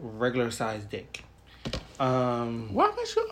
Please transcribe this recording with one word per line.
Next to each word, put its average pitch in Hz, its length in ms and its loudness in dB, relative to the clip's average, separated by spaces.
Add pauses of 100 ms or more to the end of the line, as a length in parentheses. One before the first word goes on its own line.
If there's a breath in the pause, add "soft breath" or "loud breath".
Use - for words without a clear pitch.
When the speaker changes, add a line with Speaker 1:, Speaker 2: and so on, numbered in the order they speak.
Speaker 1:
regular 120 500 2
size 110 340 -4
dick. - 400 -10 (760 loud breath)
Um, 120 720 2
Speaker 2:
Why 370 240 6
must 480 200 -4
you 440 160 2